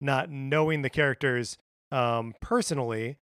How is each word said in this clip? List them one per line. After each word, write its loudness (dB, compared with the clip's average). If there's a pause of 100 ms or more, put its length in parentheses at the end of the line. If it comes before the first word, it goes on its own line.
not 0
knowing 0
the 0
characters, 0 (320)
um, 0
personally. -2